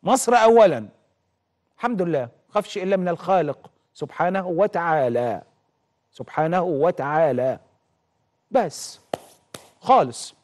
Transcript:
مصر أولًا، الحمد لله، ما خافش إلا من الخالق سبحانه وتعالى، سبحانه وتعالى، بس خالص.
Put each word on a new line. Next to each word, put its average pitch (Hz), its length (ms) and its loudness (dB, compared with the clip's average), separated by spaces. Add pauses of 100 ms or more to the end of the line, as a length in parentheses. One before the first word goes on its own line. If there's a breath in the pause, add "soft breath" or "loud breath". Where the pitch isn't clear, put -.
مصر 240 320 2
أولًا، 214 540 6 (880)
الحمد 233 240 -4
لله، 160 200 -2
ما - 320 -16
خافش - 240 -4
إلا 190 200 -2
من 180 100 -2
الخالق 170 640 -2 (220)
سبحانه 180 540 -4
وتعالى، 160 920 -2 (720)
سبحانه 165 500 -4
وتعالى، 147 1000 -2 (920)
بس - 480 -4 (840)
خالص. 180 640 0